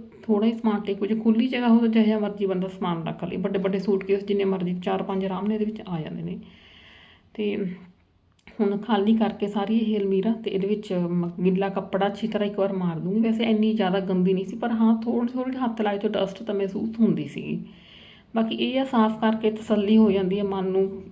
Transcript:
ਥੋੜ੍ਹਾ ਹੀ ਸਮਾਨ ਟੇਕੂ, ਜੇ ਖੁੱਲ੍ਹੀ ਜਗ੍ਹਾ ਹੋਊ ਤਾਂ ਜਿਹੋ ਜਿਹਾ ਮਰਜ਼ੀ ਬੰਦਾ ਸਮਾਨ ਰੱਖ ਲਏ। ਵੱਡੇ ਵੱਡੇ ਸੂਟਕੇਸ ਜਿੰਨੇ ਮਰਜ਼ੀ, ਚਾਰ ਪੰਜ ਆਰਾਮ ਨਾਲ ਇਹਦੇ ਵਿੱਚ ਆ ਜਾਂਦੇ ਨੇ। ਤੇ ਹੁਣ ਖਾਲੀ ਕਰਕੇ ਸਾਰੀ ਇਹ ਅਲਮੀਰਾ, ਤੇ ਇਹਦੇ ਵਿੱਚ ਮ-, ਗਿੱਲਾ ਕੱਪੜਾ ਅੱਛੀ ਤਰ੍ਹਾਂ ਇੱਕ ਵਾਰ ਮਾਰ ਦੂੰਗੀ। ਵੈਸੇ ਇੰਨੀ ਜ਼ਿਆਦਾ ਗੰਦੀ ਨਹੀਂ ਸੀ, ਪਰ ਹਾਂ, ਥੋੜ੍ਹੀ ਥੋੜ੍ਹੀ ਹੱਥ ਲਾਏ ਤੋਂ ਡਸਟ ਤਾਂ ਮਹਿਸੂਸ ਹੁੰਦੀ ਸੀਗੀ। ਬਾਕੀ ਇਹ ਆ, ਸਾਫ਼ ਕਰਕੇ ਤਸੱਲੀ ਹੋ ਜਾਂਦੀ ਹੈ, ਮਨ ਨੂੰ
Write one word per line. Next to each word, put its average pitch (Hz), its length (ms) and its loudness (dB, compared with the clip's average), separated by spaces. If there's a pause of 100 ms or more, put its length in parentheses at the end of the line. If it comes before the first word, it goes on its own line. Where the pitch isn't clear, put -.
(220)
ਥੋੜ੍ਹਾ 214 260 2
ਹੀ 226 60 2
ਸਮਾਨ 208 260 0
ਟੇਕੂ, 196 260 -4
ਜੇ 220 140 0
ਖੁੱਲ੍ਹੀ 233 280 4
ਜਗ੍ਹਾ 247 200 0
ਹੋਊ 226 100 8
ਤਾਂ 233 100 4
ਜਿਹੋ 220 160 4
ਜਿਹਾ 214 140 4
ਮਰਜ਼ੀ 202 280 -2
ਬੰਦਾ 190 220 -2
ਸਮਾਨ 175 380 -4
ਰੱਖ 160 180 -6
ਲਏ। 185 120 -6
ਵੱਡੇ 190 220 -2
ਵੱਡੇ 196 200 0
ਸੂਟਕੇਸ 196 460 0
ਜਿੰਨੇ 196 200 0
ਮਰਜ਼ੀ, 180 360 -2
ਚਾਰ 190 220 -2
ਪੰਜ 190 220 -2
ਆਰਾਮ 190 200 -4
ਨਾਲ 214 80 0
ਇਹਦੇ 214 120 0
ਵਿੱਚ 220 240 -6
ਆ 170 120 -4
ਜਾਂਦੇ 170 220 -8
ਨੇ। 180 160 -8 (960)
ਤੇ 208 320 -4 (960)
ਹੁਣ 202 180 2
ਖਾਲੀ 214 380 2
ਕਰਕੇ 208 320 0
ਸਾਰੀ 202 300 0
ਇਹ 214 220 0
ਅਲਮੀਰਾ, 190 320 2
ਤੇ - 180 -6
ਇਹਦੇ 190 160 0
ਵਿੱਚ 208 260 -2
ਮ-, 175 520 -2
ਗਿੱਲਾ 185 240 2
ਕੱਪੜਾ 196 380 -2
ਅੱਛੀ 220 220 -4
ਤਰ੍ਹਾਂ 208 220 -2
ਇੱਕ 202 80 -6
ਵਾਰ 196 140 0
ਮਾਰ 175 260 -2
ਦੂੰਗੀ। 185 220 0
ਵੈਸੇ 226 240 0
ਇੰਨੀ 220 300 2
ਜ਼ਿਆਦਾ 196 260 2
ਗੰਦੀ 185 320 2
ਨਹੀਂ 190 140 0
ਸੀ, 233 100 -8
ਪਰ 240 140 -2
ਹਾਂ, 226 320 4
ਥੋੜ੍ਹੀ 240 300 -2
ਥੋੜ੍ਹੀ 254 260 -4
ਹੱਥ 233 220 -2
ਲਾਏ 208 180 0
ਤੋਂ 208 120 -2
ਡਸਟ 196 320 -2
ਤਾਂ 208 120 -4
ਮਹਿਸੂਸ 202 460 -4
ਹੁੰਦੀ 156 280 2
ਸੀਗੀ। - 360 -6 (720)
ਬਾਕੀ 226 180 0
ਇਹ 240 260 -2
ਆ, 269 40 0
ਸਾਫ਼ 220 360 2
ਕਰਕੇ 220 300 2
ਤਸੱਲੀ 214 460 2
ਹੋ 214 140 8
ਜਾਂਦੀ 190 280 2
ਹੈ, 202 60 -2
ਮਨ 196 200 -2
ਨੂੰ 190 480 0